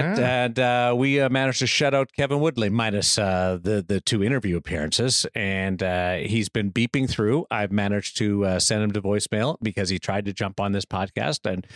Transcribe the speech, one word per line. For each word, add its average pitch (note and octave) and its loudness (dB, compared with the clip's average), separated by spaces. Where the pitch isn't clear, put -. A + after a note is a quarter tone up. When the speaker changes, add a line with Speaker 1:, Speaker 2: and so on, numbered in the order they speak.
Speaker 1:
Yeah. B2+ 2
Speaker 2:
And, A#2 -4
uh, B2 2
we, C#3 2
uh, C3+ 4
managed C3 0
to B2+ 0
shut C#3 2
out C3+ 2
Kevin C#3+ 0
Woodley, B2+ 2
minus, G#2+ 2
uh, F#2 2
the, G2+ 0
the G2 0
two G2+ 0
interview G#2+ 0
appearances. E2+ -2
And, F#2+ -2
uh, F2+ 0
he's G#2 -2
been G2+ -2
beeping A#2+ 0
through. A#2+ 0
I've G#2 -2
managed G2+ 0
to, G2+ 0
uh, F#2 2
send F#2 0
him G#2 0
to G2+ -2
voicemail G#2 -2
because G2+ -2
he F#2 -2
tried G2+ -2
to G2 -4
jump G2 -4
on G2+ 0
this G2 -2
podcast, G#2 -4
and F#2 -6